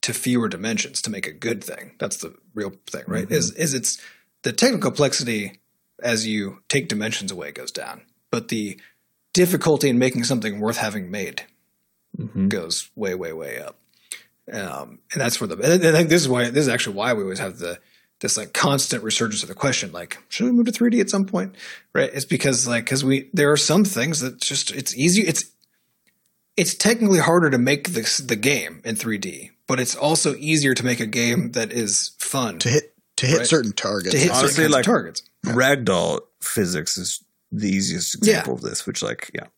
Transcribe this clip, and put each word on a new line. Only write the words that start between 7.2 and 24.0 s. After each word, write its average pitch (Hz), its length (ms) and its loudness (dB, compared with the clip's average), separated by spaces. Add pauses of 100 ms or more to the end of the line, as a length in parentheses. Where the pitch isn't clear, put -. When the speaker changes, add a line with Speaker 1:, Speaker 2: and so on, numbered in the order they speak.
Speaker 1:
away 78 200 -10
goes 64 200 -12
down, - 300 -12 (300)
but 117 160 -4
the 107 320 -6 (540)
difficulty 165 560 4
in 120 100 4
making 127 240 2
something 110 360 -2
worth 110 180 -2
having 101 340 -6
made 95 320 -8 (760)
Speaker 2:
Mm-hmm. 95 300 -2
Speaker 1:
goes 85 480 -4
way, 98 180 -4
way, 90 200 -6
way 71 260 -10
up. 71 160 -14 (760)
Um, 73 480 -10 (140)
and 143 80 -2
that's 120 180 0
where 110 80 -4
the, 82 140 -6
and 170 240 4
I 160 60 8
think 165 180 6
this 170 140 6
is 135 40 0
why, 123 220 2
this 143 140 2
is 139 40 2
actually 113 280 -2
why 113 180 0
we 107 80 -2
always 95 180 -4
have 90 200 -8
the, 87 200 -8 (420)
this, - 140 0
like, 107 160 -6
constant 139 520 2
resurgence 107 400 -2
of - 40 -10
the 95 80 -12
question, 123 360 -2
like, 87 260 -12 (100)
"Should - 180 -2
we 254 60 4
move 240 140 6
to 240 60 0
three 233 180 2
D 233 120 4
at 190 80 0
some 196 160 2
point?" 190 300 -4 (380)
Right? 139 180 2
It's 139 140 -4
because, 131 420 0
like, 117 200 -2
'cause 131 180 0
we, 135 260 0
there 147 200 4
are 147 60 6
some 175 280 4
things 151 360 -2